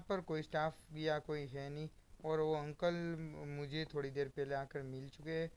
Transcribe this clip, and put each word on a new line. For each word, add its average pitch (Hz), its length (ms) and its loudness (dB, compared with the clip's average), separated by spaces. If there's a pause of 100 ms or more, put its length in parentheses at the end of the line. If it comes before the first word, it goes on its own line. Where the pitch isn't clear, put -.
पर 196 120 2
कोई 156 220 0
staff 156 440 0 (100)
या 156 220 4
कोई 147 280 -2
है 139 240 -6
नहीं, 151 180 -4 (360)
और 156 160 4
वो 156 140 6
अंकल 151 400 2 (540)
मुझे 147 360 -2 (100)
थोड़ी 139 160 0
देर 139 180 2
पहले 139 260 0
आकर 139 280 -2
मिल 131 260 -6
चुके 160 320 -2 (160)